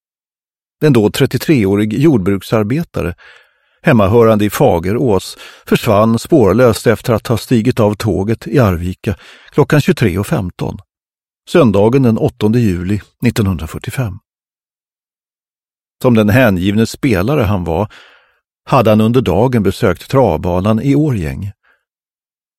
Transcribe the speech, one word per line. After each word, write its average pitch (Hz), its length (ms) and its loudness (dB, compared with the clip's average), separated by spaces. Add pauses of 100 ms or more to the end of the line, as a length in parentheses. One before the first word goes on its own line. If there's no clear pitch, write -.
(800)
Den 151 120 2
då - 180 2
trettiotre-årig 107 800 0
jordbruksarbetare, 107 1200 -2 (680)
hemmahörande 110 640 4
i 101 60 -2
Fagerås, 101 880 -2 (280)
försvann 113 520 0
spårlöst 113 680 2
efter 117 260 0
att 107 140 -2
ha 113 120 -2
stigit 120 420 0
av 104 140 2
tåget 101 520 -4
i - 120 -2
Arvika 92 600 -2 (320)
klockan 147 300 2
tjugotre 107 380 0
och 101 80 -2
femton, 104 520 -6 (720)
söndagen 120 540 2
den 113 160 2
åttonde 117 420 0
juli 95 400 -2 (200)
nittonhundrafyrtiofem. 95 1000 -4 (1800)
Som 127 120 2
den 110 140 2
hängivne 107 580 2
spelare 123 560 -2
han 98 220 -2
var, 85 280 -2 (720)
hade 117 260 2
han 107 100 4
under 117 200 2
dagen 107 420 0
besökt 95 480 -4
travbanan 95 680 0
i 139 140 0
Årjäng. 101 580 -4 (1080)